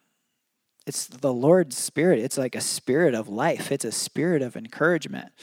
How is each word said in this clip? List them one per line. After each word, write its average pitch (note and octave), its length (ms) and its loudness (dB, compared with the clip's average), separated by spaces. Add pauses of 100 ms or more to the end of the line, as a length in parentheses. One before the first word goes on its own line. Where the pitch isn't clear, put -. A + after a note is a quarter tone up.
(880)
It's - 200 -8
the C3 260 -4
Lord's D3 440 4
Spirit. D3+ 440 2
It's C3 180 -4
like C3 160 -2
a A2+ 60 -6
spirit C#3 540 2
of A2 140 -4
life. B2+ 440 -2
It's C#3 120 -4
a A2 80 -4
spirit D#3 480 -2
of B2 160 -6
encouragement. C#3+ 760 -2 (100)